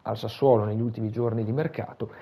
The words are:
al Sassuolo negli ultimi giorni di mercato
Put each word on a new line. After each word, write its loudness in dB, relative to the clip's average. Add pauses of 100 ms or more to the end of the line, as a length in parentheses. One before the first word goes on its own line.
al -4
Sassuolo 4
negli 0
ultimi -2
giorni -2
di -2
mercato -4 (100)